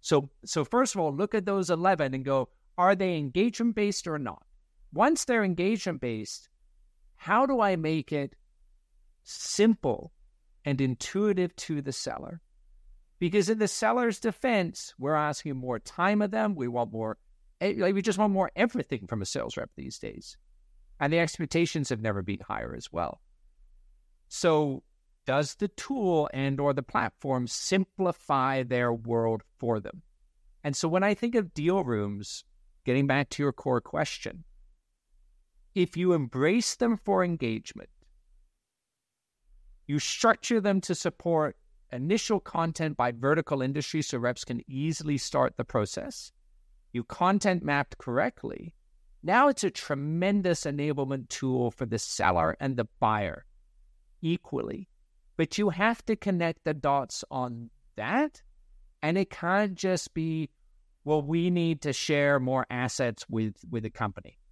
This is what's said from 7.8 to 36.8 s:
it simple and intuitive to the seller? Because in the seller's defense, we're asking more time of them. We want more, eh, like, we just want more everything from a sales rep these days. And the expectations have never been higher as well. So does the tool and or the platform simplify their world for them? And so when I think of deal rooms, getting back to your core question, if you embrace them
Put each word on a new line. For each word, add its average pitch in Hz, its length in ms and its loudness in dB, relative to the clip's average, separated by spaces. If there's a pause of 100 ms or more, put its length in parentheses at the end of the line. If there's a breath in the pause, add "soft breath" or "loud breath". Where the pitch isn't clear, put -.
it 143 240 -2 (880)
simple - 920 0 (500)
and 139 180 0
intuitive 180 760 0
to 151 260 -6
the 139 120 -8
seller? - 480 -10 (800)
Because 175 300 4
in 220 80 2
the 214 100 2
seller's 226 520 0
defense, 220 760 -2
we're 143 180 0
asking 151 400 -2
more 123 240 -4
time 202 420 0
of 202 100 0
them. 214 240 0
We 127 120 -2
want 120 240 -2
more, 110 260 -4 (440)
eh, 202 160 0
like, 196 180 2
we 196 60 0
just 185 160 0
want 208 160 4
more 190 220 0
everything 170 520 -2
from 107 140 -4
a 92 40 -4
sales - 320 -4
rep - 180 -8
these 67 220 -12
days. - 400 -14 (640)
And 143 120 2
the 165 80 4
expectations 165 680 0
have 110 120 -2
never 104 200 0
been 98 200 -4
higher 57 340 -6
as - 160 -14
well. 82 300 -4 (1040)
So 151 560 2 (420)
does 143 300 0
the 202 140 -2
tool 185 640 0
and 135 260 -2
or 143 140 2
the 131 100 -2
platform 127 640 -2
simplify 143 1160 0
their 123 280 2
world 113 500 0 (160)
for 117 220 0
them? - 220 -12 (640)
And 143 100 -2
so 165 140 0
when 185 140 4
I 208 100 4
think 233 220 -2
of 202 180 0
deal 175 320 2
rooms, 104 580 -4 (400)
getting 139 240 2
back 139 220 0
to - 140 -4
your 135 100 2
core 123 260 0
question, - 640 -4 (1300)
if 180 200 2
you 180 160 4
embrace 156 640 2
them 233 220 0